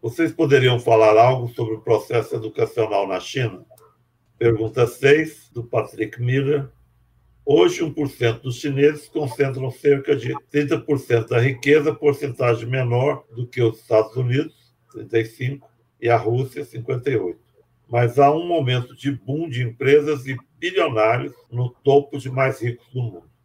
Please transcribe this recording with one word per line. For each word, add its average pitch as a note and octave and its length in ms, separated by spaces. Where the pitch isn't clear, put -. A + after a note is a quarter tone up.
Vocês D#3+ 300
poderiam B2+ 480
falar A2 360
algo A#2+ 340
sobre A2 260
o G#2+ 60
processo A2+ 560
educacional A2 680
na F#2 120
China? A2 440
Pergunta A2+ 480
seis, D3+ 680
do A#2 100
Patrick A2 560
Miller. C3+ 500
Hoje, E3+ 320
um D#3 120
por D3 160
cento A#2 320
dos B2 160
chineses D3 500
concentram C3+ 640
cerca C#3+ 420
de A#2+ 220
trinta D3 260
por C#3+ 220
cento A#2 300
da A#2+ 100
riqueza, C#3+ 560
porcentagem B2+ 720
menor B2+ 560
do A#2+ 140
que - 140
os A2+ 180
Estados A2 380
Unidos, C3 360
trinta A2+ 260
e A2+ 60
cinco, C3 460
e A#2 80
a A#2 80
Rússia, B2 480
cinquenta B2 440
e C3 60
oito. F2+ 240
Mas A#2+ 320
há C#3 160
um E3+ 100
momento B2+ 520
de C#3+ 160
boom D3+ 340
de B2 160
empresas C3+ 640
e C3 80
bilionários C#3 720
no B2 200
topo C#3+ 480
de C3 120
mais C3 320
ricos A#2 320
do B2+ 80
mundo. A2 280